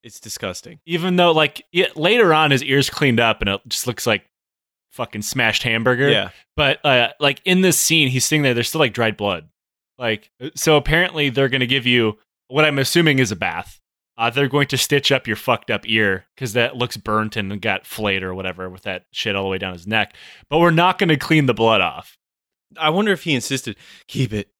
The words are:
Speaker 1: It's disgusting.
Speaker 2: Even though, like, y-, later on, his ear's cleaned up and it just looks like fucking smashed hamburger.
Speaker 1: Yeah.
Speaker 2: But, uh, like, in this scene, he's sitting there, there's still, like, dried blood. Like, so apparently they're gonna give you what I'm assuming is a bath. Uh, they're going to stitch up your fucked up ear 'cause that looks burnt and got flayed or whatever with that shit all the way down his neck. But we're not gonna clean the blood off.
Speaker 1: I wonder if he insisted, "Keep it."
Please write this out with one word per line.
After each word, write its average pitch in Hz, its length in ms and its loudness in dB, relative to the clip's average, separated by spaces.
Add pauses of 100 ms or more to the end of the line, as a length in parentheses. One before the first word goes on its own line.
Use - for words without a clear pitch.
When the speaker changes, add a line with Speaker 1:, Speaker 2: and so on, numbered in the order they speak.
Speaker 1:
It's - 160 -20
disgusting. - 640 -12
Speaker 2:
Even 175 320 -2
though, 175 160 4
like, 156 400 0
y-, 180 220 0
later 180 380 4
on, 156 180 4
his 135 120 2
ear's 139 260 2
cleaned 127 300 0
up 113 220 2
and 101 80 -2
it 101 180 -4
just - 200 -6
looks 120 200 -4
like 107 180 0 (680)
fucking 110 320 -10
smashed 113 400 -2
hamburger. 123 460 0
Speaker 1:
Yeah. 101 200 0 (260)
Speaker 2:
But, 147 300 0
uh, 127 240 4 (100)
like, 143 240 0
in 185 180 2
this 185 160 4
scene, 156 300 2
he's 127 160 0
sitting 151 200 0
there, 131 100 2
there's 117 160 -2
still, 160 100 -6
like, 131 140 2
dried 113 240 -2
blood. 92 320 -4 (480)
Like, 110 340 -4 (240)
so 156 220 4
apparently 156 520 0
they're 131 200 2
gonna 127 160 0
give 123 200 -2
you 117 320 2 (300)
what 143 180 0
I'm 143 140 0
assuming 151 400 2
is 120 120 0
a 107 40 -4
bath. 87 460 -8 (360)
Uh, 117 120 -2
they're 135 180 0
going 139 200 0
to 135 100 -4
stitch 139 340 0
up 135 160 0
your 107 80 -2
fucked - 360 -4
up 104 180 -4
ear 107 360 0 (120)
'cause 120 160 -8
that 123 240 0
looks 120 200 -4
burnt 107 380 -4
and 101 260 -6
got 98 260 -4
flayed 98 360 -4
or 92 120 -6
whatever 92 340 -8
with 92 140 -18
that 92 280 -10
shit 104 240 -4
all 98 80 -2
the 95 60 -4
way 95 80 -4
down 92 160 -8
his 87 140 -14
neck. 107 280 -2 (340)
But 151 100 0
we're 170 120 6
not 175 280 2
gonna 165 180 2
clean 156 300 2
the 123 60 2
blood 110 280 4
off. 87 360 -6 (600)
Speaker 1:
I 156 140 0
wonder 202 200 0
if 185 120 -2
he 160 120 -2
insisted, 123 400 -6 (320)
"Keep 131 260 -4
it." 104 160 -6 (100)